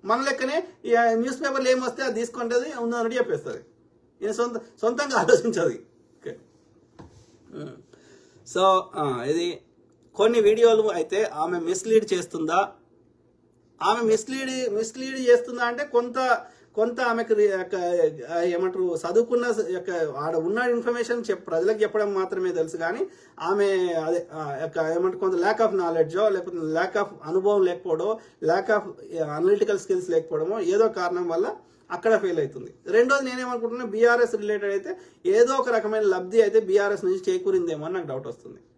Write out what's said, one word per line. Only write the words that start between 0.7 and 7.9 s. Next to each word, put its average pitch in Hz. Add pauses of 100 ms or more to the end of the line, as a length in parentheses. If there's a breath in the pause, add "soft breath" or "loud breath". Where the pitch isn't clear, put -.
ఈ 233 (280)
న్యూస్ 262
పేపర్లు 269
ఏం 254
వస్తే 247
అది 226
తీసుకుంటది, 240 (140)
ఉన్నదని 233
చెప్పేస్తుంది. - (600)
ఈయన 214
సొంత, 240 (260 loud breath)
సొంతంగా 247
ఆలోచించదు. - (400)
ఓకే, - (2250 soft breath)